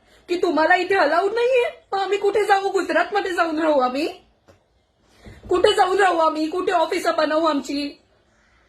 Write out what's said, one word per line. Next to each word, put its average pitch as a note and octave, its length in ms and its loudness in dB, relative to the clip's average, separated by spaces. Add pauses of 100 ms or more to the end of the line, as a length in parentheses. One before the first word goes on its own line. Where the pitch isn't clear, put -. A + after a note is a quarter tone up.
(300)
की F4 120 -2
तुम्हाला D#4+ 340 2
इथे F4+ 200 0
अलाउड F4 380 2
नाहीये? A#4+ 580 0
मग G4 80 -2
आम्ही G4 180 -2
कुठे G4+ 280 0
जाऊ? G4 240 2
गुजरातमध्ये F4+ 640 -2
जाऊन E4 260 -2
राहू D4+ 200 2
आम्ही? B3+ 280 -2 (1400)
कुठे F#4 240 2
जाऊन F#4+ 260 2
राहू F4+ 180 4
आम्ही? D#4 320 0
कुठे F4+ 220 -4
ऑफिस E4+ 360 0
बनवू D#4+ 380 0
आमची? C#4+ 560 -4 (680)